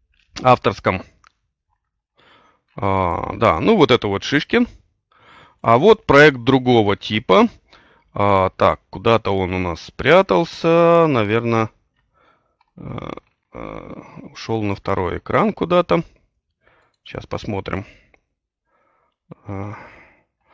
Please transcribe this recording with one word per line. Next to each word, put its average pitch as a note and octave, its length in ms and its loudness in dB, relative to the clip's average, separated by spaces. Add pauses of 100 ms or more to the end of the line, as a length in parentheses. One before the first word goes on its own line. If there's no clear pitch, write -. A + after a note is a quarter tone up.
(440)
авторском. A2 600 0 (1700)
А, F#2+ 600 -2
да, G2+ 240 2
ну F3+ 160 2
вот D3+ 160 2
это A2+ 160 2
вот G2 160 -4
Шишкин. A#3 440 -2 (920)
А A2+ 160 4
вот G3+ 280 4
проект C#3+ 340 6
другого A#2+ 580 2
типа. F#3 520 2 (640)
А, G2 380 2
так, E2+ 380 0
куда-то A2 480 -2
он F#2 160 -4
у F#2 60 -4
нас F2 220 -8
спрятался, E3+ 1300 2
наверно, A2+ 640 -2 (1080)
э, - 340 -14 (420)
э, G#1+ 400 -16 (400)
ушёл A2+ 300 -6
на G2+ 120 -4
второй F#2 440 -6
экран E3+ 340 -2
куда-то. E3+ 500 -2 (1000)
Щас - 200 -14
посмотрим. G2 600 -10 (1600)
А, G2+ 280 -12 (800)